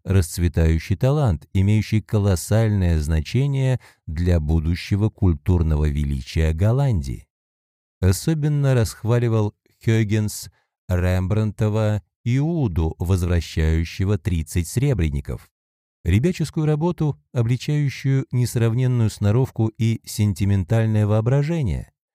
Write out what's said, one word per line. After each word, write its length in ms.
расцветающий 920
талант, 580
имеющий 480
колоссальное 960
значение 800
для 340
будущего 680
культурного 800
величия 640
Голландии. 720
Особенно 760
расхваливал 800
Хёйгенс 680
Рембрандтова 1120
Иуду, 760
возвращающего 1160
тридцать 520
сребреников. 800
Ребяческую 640
работу, 540
обличающую 1000
несравненную 800
сноровку 640
и 280
сентиментальное 1000
воображение. 840